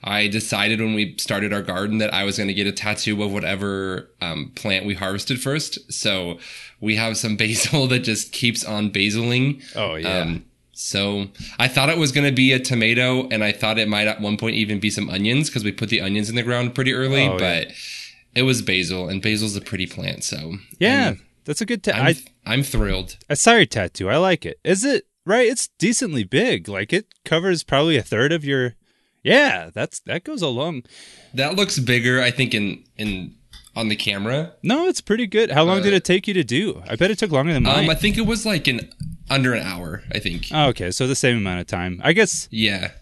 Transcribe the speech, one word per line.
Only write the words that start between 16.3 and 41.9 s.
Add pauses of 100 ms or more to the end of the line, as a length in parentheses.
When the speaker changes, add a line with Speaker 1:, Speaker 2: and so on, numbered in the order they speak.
Speaker 1:
the
ground
pretty
early,
Speaker 2:
Oh,
yeah.
Speaker 1:
but (600)
it
was
basil,
and
basil's
a
pretty
plant,
so (240)
Speaker 2:
Yeah,
Speaker 1:
I'm, (240)
Speaker 2:
that's
a
good
ta-,
Speaker 1:
I'm,
Speaker 2:
I, (380)
Speaker 1:
I'm
thrilled. (120)
Speaker 2:
I
saw
your
tattoo.
I
like
it.
Is
it, (220)
right?
It's (100)
decently
big.
Like,
it (180)
covers
probably
a
third
of
your, (480)
yeah,
that's,
that
goes
a
long (500)
Speaker 1:
That
looks
bigger,
I
think,
in, (140)
in, (400)
on
the
camera. (100)
Speaker 2:
No,
it's
pretty
good.
How
long
Speaker 1:
Uh,
Speaker 2:
did
it
take
you
to
do?
I
bet
it
took
longer
than
mine.
Speaker 1:
Um,
I
think
it
was,
like,
an, (400)
under
an
hour,
I
think.
Speaker 2:
Oh,
okay,
so
the
same
amount
of
time.